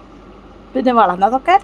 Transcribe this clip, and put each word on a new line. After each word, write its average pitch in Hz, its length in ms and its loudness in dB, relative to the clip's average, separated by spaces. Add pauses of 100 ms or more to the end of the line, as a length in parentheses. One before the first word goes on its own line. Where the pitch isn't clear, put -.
(760)
പിന്നെ 254 180 -2
വളർന്നതൊക്കെ 226 720 0